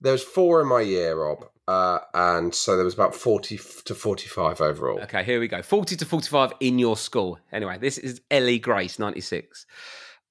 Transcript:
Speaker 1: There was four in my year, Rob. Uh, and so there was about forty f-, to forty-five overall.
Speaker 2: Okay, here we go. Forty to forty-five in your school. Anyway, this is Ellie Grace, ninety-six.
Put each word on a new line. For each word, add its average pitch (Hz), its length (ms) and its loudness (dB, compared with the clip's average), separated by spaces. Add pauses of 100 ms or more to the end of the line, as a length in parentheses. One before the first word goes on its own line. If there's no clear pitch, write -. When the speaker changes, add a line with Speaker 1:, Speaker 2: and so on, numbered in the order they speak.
Speaker 1:
There 131 120 2
was 131 100 2
four 170 400 4
in 143 60 0
my 123 120 4
year, 90 400 0
Rob. 76 240 -4 (220)
Uh, 92 320 2 (160)
and 87 400 2
so - 220 0
there 92 80 4
was 90 100 0
about 95 200 2
forty 107 420 0
f-, - 280 -16
to - 100 -8
forty-five - 680 -4
overall. 73 380 0
Speaker 2:
Okay, 104 240 -4
here 120 160 0
we 117 80 -2
go. - 120 -6
Forty 190 360 0
to 156 100 -6
forty-five 139 540 0
in 127 180 2
your 117 180 2
school. 92 420 -4 (140)
Anyway, 98 260 -6
this 135 200 -2
is 127 320 -12
Ellie 123 300 4
Grace, 95 380 -2
ninety-six. - 680 -8 (640)